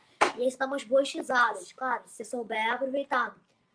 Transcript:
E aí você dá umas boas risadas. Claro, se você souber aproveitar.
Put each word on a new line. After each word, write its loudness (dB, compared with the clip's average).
E -2
aí 2
você -14
dá 0
umas -4
boas 4
risadas. 0
Claro, -4
se -20
você -10
souber -2
aproveitar. -2